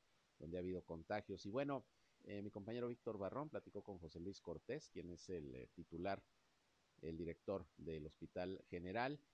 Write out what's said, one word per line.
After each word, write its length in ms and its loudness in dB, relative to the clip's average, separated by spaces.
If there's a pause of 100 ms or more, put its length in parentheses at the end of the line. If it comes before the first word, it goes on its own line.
(380)
donde 200 0
ha 20 4
habido 240 2
contagios. 600 -2
Y 60 -2
bueno, 340 2 (380)
eh, 180 -2
mi 120 -2
compañero 340 0
Víctor 320 0
Barrón 320 2
platicó 320 -2
con 160 -4
José 220 -6
Luis 200 -2
Cortés, 500 -2
quien 200 -4
es 180 -8
el, 280 0
eh, 180 -6
titular, 480 0 (800)
el 160 0
director 480 0 (100)
del 300 -2
Hospital 640 -2
General 500 2 (140)